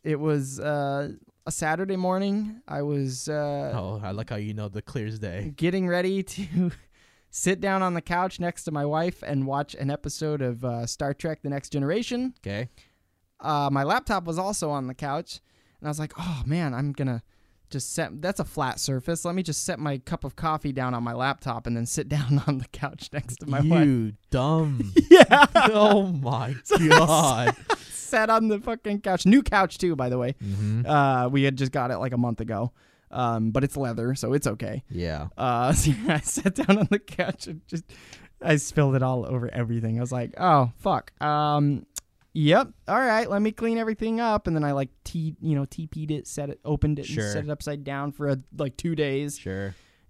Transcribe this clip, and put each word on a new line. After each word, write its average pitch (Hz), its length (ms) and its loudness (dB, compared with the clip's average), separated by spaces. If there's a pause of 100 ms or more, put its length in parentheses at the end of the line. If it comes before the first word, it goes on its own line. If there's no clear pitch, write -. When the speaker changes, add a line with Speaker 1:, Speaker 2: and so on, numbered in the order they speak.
Speaker 1:
It 151 160 -2
was, 143 400 -2
uh, 143 540 -4 (340)
a 160 60 -6
Saturday 180 440 -2
morning. 202 720 -2
I 143 140 -6
was, 139 460 -4
uh, 143 460 -4
Speaker 2:
Oh, 101 280 -6
I 95 80 -8
like 104 180 -8
how 110 80 -8
you 104 180 -6
know 107 140 -8
the 101 140 -10
clear 110 240 -8
as 110 140 -8
day. 104 360 -8
Speaker 1:
getting 180 320 0
ready 185 360 0
to 180 480 -2 (280)
<laughs> - 300 -20
sit 180 300 0
down 190 220 0
on 180 120 0
the 170 80 -4
couch - 380 -2
next 175 240 -6
to 170 80 -8
my 147 120 -2
wife 160 400 -2
and 135 220 -2
watch 139 300 -4
an 135 120 -6
episode 147 540 -4
of, 120 220 -4
uh, 117 220 -4
Star 139 280 -6
Trek: 160 280 -6
The 143 60 -8
Next 139 220 -8
Generation. 233 680 -2
Speaker 2:
Okay. 104 280 -6 (720)
Speaker 1:
Uh, 143 320 0
my 139 120 2
laptop 196 400 0
was 165 120 -6
also 185 320 -4
on 139 200 -4
the 127 60 -10
couch, 147 460 -8 (400)
and 147 80 -10
I - 20 -4
was 151 80 -6
like, 156 200 -8
"Oh, 165 260 -6
man, 151 300 -2
I'm 139 180 -2
gonna 127 300 -4 (480)
just - 240 -8
set, 135 260 -6
that's 151 200 -4
a - 40 -4
flat 131 360 -4
surface. 139 440 -2
Let 175 100 -4
me 185 100 0
just 156 200 -4
set 175 140 -4
my 143 200 -4
cup - 260 -8
of 135 120 -10
coffee 156 360 -2
down 127 200 -2
on 120 120 -2
my 117 80 -4
laptop 127 540 -4
and 117 100 -2
then 117 100 -2
sit - 220 -4
<laughs> 147 80 -2
down 143 300 2
on 139 120 0
the 123 100 -8
couch - 440 -10
next 127 240 -8
to - 100 -14
my 139 140 0
wife." 160 260 6
Speaker 2:
You 117 260 2 (180)
dumb. 135 680 0
Speaker 1:
<laughs> - 100 4
Yeah. 285 440 10
Speaker 2:
Oh, 214 540 6
my 131 520 -2
Speaker 1:
<laughs> - 40 -20
So 415 120 2
I 160 120 6
Speaker 2:
God. 151 760 6
Speaker 1:
<laughs> - 160 -2
sat - 520 -2
on 226 180 4
the 208 100 0
fucking 214 440 -4
couch. 185 240 0
New 254 160 10
couch, 196 360 2
too, 175 160 0
by 131 140 0
the 123 100 0
way. 123 240 -2
Speaker 2:
Mm-hmm. 104 440 0
Speaker 1:
Uh, 135 420 4
we 139 140 2
had 135 140 2
just 131 160 0
got 127 200 -2
it, 98 60 -2
like, 127 160 -4
a 120 40 0
month 120 220 0
ago. 113 320 -4 (380)
Um, 113 420 -2
but 131 120 2
it's 143 120 -2
leather, 120 400 -2
so 117 160 -2
it's 143 140 2
okay. 107 440 -4
Speaker 2:
Yeah. 80 460 -6
Speaker 1:
Uh, 123 360 0
<laughs> - 20 2
so - 180 4
yeah, 208 240 -2
I 143 40 -4
sat - 360 -2
down 208 220 4
on 196 120 4
the 202 80 2
couch - 480 -6
and 160 220 -12
just, 165 160 -8 (580)
I 160 140 4
spilled 139 400 0
it 127 60 0
all 127 240 0
over 120 280 -4
everything. 113 440 -2
I - 20 -2
was 123 120 -4
like, 120 260 -6
"Oh, 143 400 4
fuck." - 340 -2 (100)
Um, 147 640 2 (480)
yep. 160 360 4 (180)
All 214 120 2
right, 233 300 2
let 202 140 0
me 214 100 0
clean 226 240 -2
everything 220 440 -2
up. 214 260 0
And 165 100 0
then 151 80 2
I, 143 80 0
like, 139 160 -2 (160)
T-, 156 360 -6
you 156 140 0
know, 139 120 0
T 160 200 -10
P'd 156 240 -8
it, 147 160 -6
set 143 220 -10
it, - 160 -12
opened 151 340 0
it, 135 80 -8
Speaker 2:
Sure. 131 180 -4
Speaker 1:
and 104 80 -2
set 151 120 -4
it 147 60 -6
upside 147 340 -8
down 139 280 -6
for, 147 180 -4
a, 135 80 0 (180)
like, 139 220 -4
two 170 160 -2
days. 143 440 -2
Speaker 2:
Sure. 95 360 -6 (360)